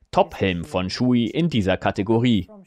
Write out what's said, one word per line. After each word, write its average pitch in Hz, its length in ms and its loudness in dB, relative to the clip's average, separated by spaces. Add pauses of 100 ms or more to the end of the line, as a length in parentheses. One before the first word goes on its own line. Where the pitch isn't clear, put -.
(100)
Top-Helm 95 540 0
von 92 260 -4
Shui 120 360 0
in 165 220 -2
dieser 95 280 2
Kategorie. 107 720 0 (180)